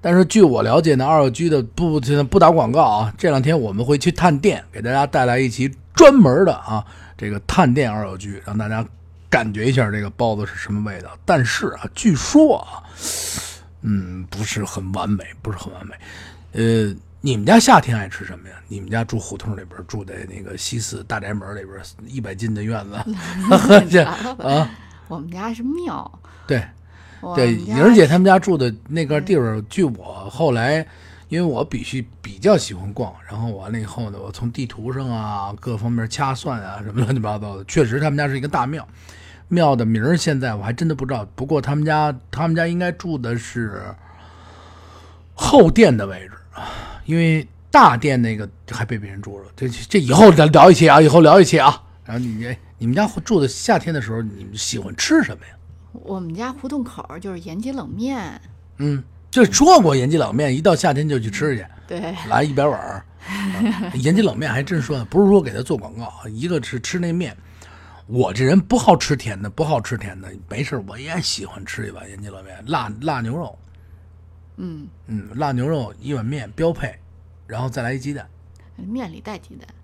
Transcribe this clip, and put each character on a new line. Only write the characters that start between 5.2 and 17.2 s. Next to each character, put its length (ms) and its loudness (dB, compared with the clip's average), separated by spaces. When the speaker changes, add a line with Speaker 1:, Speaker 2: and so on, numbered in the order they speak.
Speaker 1:
来 120 0
一 100 0
期 240 -4
专 180 12
门 140 8
儿 180 4
的 80 2
啊， 320 -6
这 140 -8
个 160 -6
探 260 4
店 160 2
二 160 -6
友 140 -12
居， 260 -14
让 140 -6
大 100 -4
家 160 -4
感 240 -2
觉 120 -2
一 40 2
下 220 2
这 80 -4
个 100 -6
包 240 -2
子 100 -6
是 120 -12
什 180 -8
么 160 -4
味 120 -14
道。 220 -18
但 200 2
是 240 -4
啊， 140 -10
据 220 2
说 420 4
啊， 240 -14
嗯， 460 -4
不 140 -10
是 220 -6
很 280 -10
完 160 -6
美， 160 -2
不 120 -8
是 40 -8
很 160 -14
完 140 -18
美。 80 -18
呃， 420 0